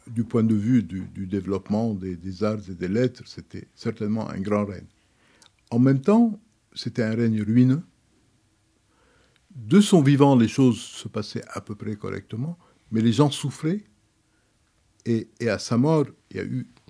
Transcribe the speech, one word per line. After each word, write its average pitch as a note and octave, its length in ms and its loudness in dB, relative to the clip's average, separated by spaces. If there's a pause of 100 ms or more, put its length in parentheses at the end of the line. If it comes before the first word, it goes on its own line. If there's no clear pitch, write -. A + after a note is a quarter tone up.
du A2+ 180 -6
point A2+ 200 0
de A2+ 100 2
vue A2 280 2
du, F#2 180 -8
du F#2 260 -12
développement G2 680 -4
des, F#2 200 -8
des F#2 300 -10
arts G#2+ 240 -2
et F#2+ 60 -10
des F2 140 -6
lettres, B2 380 -2
c'était - 480 -18
certainement A2 540 -6
un D#2+ 120 -8
grand G#2 240 0
règne. F2+ 220 -12 (840)
En A#2 80 -2
même C3+ 220 4
temps, G#3+ 380 2 (360)
c'était - 280 -6
un A2 120 -2
règne A2+ 280 0
ruineux. B2+ 400 4 (1700)
De B2+ 260 2
son F#3+ 220 6
vivant, C#3 340 6
les A2+ 120 6
choses B2+ 300 2
se - 300 -16
passaient - 400 -10
à - 120 -12
peu G#2+ 140 -14
près G#2 220 -10
correctement, G#2+ 600 -10 (360)
mais A2 80 0
les A2+ 120 4
gens C#3 180 4
souffraient, D#3 520 -6 (1200)
et, A2+ 240 -2 (120)
et A2+ 80 -2
à G2 100 0
sa - 180 -2
mort, D3 300 2 (240)
il G2 60 -14
y G2 40 -6
a F#2+ 40 -6
eu B2 240 -8 (220)